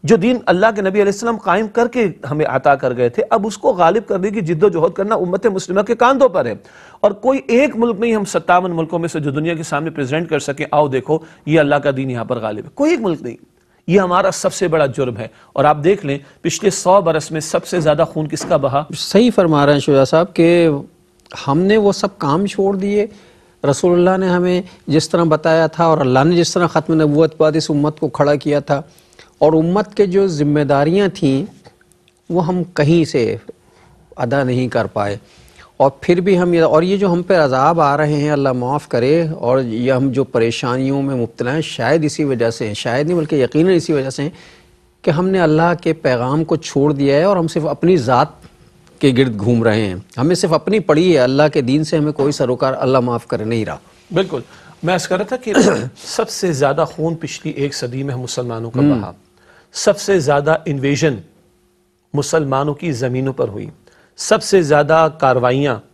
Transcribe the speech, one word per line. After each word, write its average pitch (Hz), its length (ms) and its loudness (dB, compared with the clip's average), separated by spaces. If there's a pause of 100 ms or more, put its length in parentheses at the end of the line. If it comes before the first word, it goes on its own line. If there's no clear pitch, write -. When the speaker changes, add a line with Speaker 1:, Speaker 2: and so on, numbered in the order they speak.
Speaker 1:
जो 185 120 4
दीन 226 320 0
अल्लाह 190 240 2
के 208 100 -6
नबी 190 180 0
अलैहिस्सलाम 202 360 0
कायम 196 320 -2
करके 240 340 0 (240)
हमें 151 180 -2
अता 135 300 2
कर 131 180 -2
गए 120 180 0
थे, 220 120 -4
अब 220 240 0
उसको 226 260 -2
गालिब 180 320 2
करने 196 260 -2
की 208 100 -4
जिद्दोजहद 170 520 0
करना 202 240 -2
उम्मत 180 300 -2
मुस्लिमा 190 360 -2
के 226 120 -2
कांधों 247 340 4
पर 170 180 0
है। 107 140 -6 (420)
और - 100 2
कोई 254 380 -2
एक 240 260 2
मुल्क 226 240 -2
नहीं 233 140 0
हम 214 100 -2
सत्तावन 180 460 0
मुल्कों 165 280 -4
में 165 100 -4
से 160 120 -6
जो 143 120 -4
दुनिया 156 220 -2
के 160 100 -8
सामने 156 260 -4
प्रेजेंट 151 380 -4
कर 151 120 -2
सके, 143 240 -6
"आओ 147 240 0
देखो, 143 340 -2 (260)
ये 156 100 4
अल्लाह 147 200 2
का 143 140 -2
दीन 135 180 -4
यहाँ 117 140 -6
पर 123 140 -4
गालिब 107 260 -8
है", - 120 -20
कोई 302 160 0
एक 302 80 -2
मुल्क 180 220 -4
नहीं। 120 140 -10 (520)
ये 180 100 2
हमारा 185 320 0
सबसे 180 380 -4
बड़ा 156 180 0
जुर्म 123 300 -4
है। 107 140 -10 (260)
और 139 100 2
आप 151 100 4
देख 175 280 0
लें, 143 140 -4 (240)
पिछले - 280 -2
सौ 185 320 2
बरस 156 300 -2
में 156 80 -4
सबसे 180 400 -4
ज़्यादा 151 240 2
खून 156 220 -6
किसका 156 320 -2
बहा? 139 360 -2
Speaker 2:
सही 226 360 2
फरमा 156 340 4
रहे 147 100 6
हैं 143 60 0
शुजा 135 240 4
साहब 170 360 0
कि 165 460 2 (600)
हमने 180 300 2
वो 202 160 2
सब - 260 -4
काम 165 280 0
छोड़ 196 300 -2
दिए। 202 320 -2 (560)
रसूलुल्लाह 175 520 2
ने 190 120 0
हमें 180 360 0 (240)
जिस 156 220 0
तरह 170 140 2
बताया 160 440 2
था 165 200 0
और 156 120 4
अल्लाह 131 240 2
ने 175 120 2
जिस 170 180 0
तरह 175 120 2
ख़त्म 160 360 0
नबूवत 156 380 2
बाद 156 160 2
इस 156 140 -2
उम्मत 151 280 0
को 156 100 -4
खड़ा 147 280 2
किया 143 240 -2
था, 143 220 -4 (600)
और 156 120 6
उम्मत 180 420 0
के 208 100 4
जो 196 220 0
जिम्मेदारियां 147 840 0
थीं 135 360 -2 (840)
वो 175 100 0
हम 180 220 -2 (140)
कहीं 156 280 2
से 107 360 -2 (800)
अदा 135 260 -2
नहीं 127 240 -2
कर 113 180 -2
पाए। 104 320 -6 (600)
और 139 240 2
फिर 175 160 2
भी 190 140 2
हम 175 200 2
ये, 165 60 4
और 160 240 4
ये 190 140 0
जो 196 100 0
हम 175 140 0
पे 185 120 0
अजाब 151 460 2
आ 143 140 2
रहे 151 200 0
हैं, 147 180 -2
अल्लाह 139 200 0
माफ़ 127 360 -4
करे, 147 400 2
और 131 320 0
ये 123 300 -2
हम 131 200 2
जो 131 140 0
परेशानियों 131 800 -2
में 139 120 -4
मुब्तला 120 380 -4
हैं, 156 80 -2
शायद 151 440 0
इसी 151 200 -2
वजह 117 260 0
से 113 160 -6
हैं, 104 80 -6
शायद 131 320 -2
नहीं 175 100 0
बल्कि 151 260 0
यकीनन 151 280 2
इसी 170 220 0
वजह 135 180 -2
से 143 120 -8
हैं 151 100 -6 (720)
कि - 60 2
हमने 185 280 0
अल्लाह 165 360 2
के 160 180 -2
पैगाम 139 520 -2
को 156 120 -2
छोड़ 147 360 0
दिया 139 240 2
है 160 100 2
और 202 120 2
हम 165 80 0
सिर्फ 156 200 -4
अपनी 165 300 2
ज़ात 131 420 2 (600)
के 143 120 4
गिर्द 123 240 2
घूम 113 280 0
रहे 110 160 2
हैं। 95 240 -4 (140)
हमें 151 160 2
सिर्फ 165 200 0
अपनी 190 260 0
पड़ी 170 320 2
है, 151 60 4
अल्लाह 135 300 2
के 147 140 -2
दीन 135 220 0
से 156 120 -4
हमें 151 160 0
कोई 143 200 0
सरोकार, 131 420 -2
अल्लाह 131 260 0
माफ़ 120 260 -4
करे, 110 180 -6
नहीं 113 200 -2
रहा। 78 160 -10 (320)
Speaker 1:
बिल्कुल, 165 300 -2 (420)
मैं 175 100 0
अर्ज़ 175 140 -4
कर 185 100 -2
रहा 202 140 -6
था - 40 -6
कि 226 160 -8 (460)
<clears throat> - 80 -20
सबसे 202 460 -4
ज़्यादा 143 320 0
खून 160 300 -6
पिछली 156 440 -10
एक 139 160 -4
सदी 127 280 -8
में 139 120 -6
मुसलमानों 120 560 -8
का 127 100 -2
Speaker 2:
हम्म। 139 200 4
Speaker 1:
बहा, 92 140 -10 (600)
सबसे 202 460 2
ज़्यादा 147 480 0
इन्वेजन 139 500 0 (960)
मुसलमानों 143 600 -2
की 160 180 -6
ज़मीनों 131 400 -4
पर 123 160 -4
हुई, 107 200 -10 (480)
सबसे 190 460 2
ज़्यादा 151 460 4
कार्रवाइयाँ 131 720 0 (120)